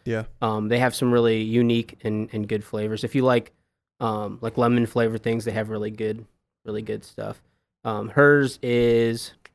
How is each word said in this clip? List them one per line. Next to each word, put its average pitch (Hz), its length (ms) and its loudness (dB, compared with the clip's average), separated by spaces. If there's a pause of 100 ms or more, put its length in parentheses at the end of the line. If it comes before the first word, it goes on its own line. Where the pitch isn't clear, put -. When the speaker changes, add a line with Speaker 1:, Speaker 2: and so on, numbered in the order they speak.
Speaker 1:
Yeah. 113 180 -4 (180)
Speaker 2:
Um, 107 280 -2
they 117 100 2
have 123 160 2
some 123 160 2
really 117 300 4
unique 117 640 0
and, 107 300 -4
and 107 140 -4
good 104 160 -4
flavors. 107 400 -6
If 120 120 -6
you 131 80 2
like, 123 280 2 (500)
um, 107 400 -4
like, 113 160 -6
lemon 120 280 4
flavored 113 380 -2
things, 113 220 -2
they 113 60 -2
have 107 180 -4
really 107 220 -6
good, 107 340 -6 (400)
really 110 160 -6
good 107 240 -8
stuff. 107 360 -12 (440)
Um, 107 240 -4
hers 143 520 4
is, 117 720 2 (220)